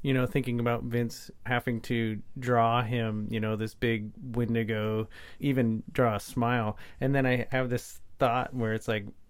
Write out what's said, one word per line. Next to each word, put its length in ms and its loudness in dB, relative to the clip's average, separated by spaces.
You 120 2
know, 120 2
thinking 320 0
about 240 2
Vince 480 -2
having 360 0
to 380 0
draw 420 4
him, 480 0
you 80 -2
know, 160 0
this 200 -2
big 360 0
Wendigo, 760 0
even 540 2
draw 240 4
a 40 -2
smile. 560 0
And 140 2
then 100 4
I 280 2
have 180 0
this 300 -4
thought 340 2
where 220 0
it's 140 -4
like 180 0